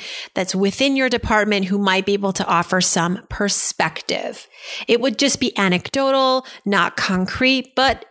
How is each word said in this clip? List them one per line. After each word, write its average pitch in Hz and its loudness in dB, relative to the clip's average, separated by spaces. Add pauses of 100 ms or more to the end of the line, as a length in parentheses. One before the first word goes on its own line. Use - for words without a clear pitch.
(340)
that's 185 -2
within 202 2
your 262 2
department, 208 2
who 202 0
might 196 2
be 202 0
able 196 0
to 190 -2
offer 175 2
some 180 0
perspective? - -2 (400)
It - 4
would 247 0
just - 2
be - -2
anecdotal, 262 0 (220)
not 190 2
concrete, 247 0
but 254 0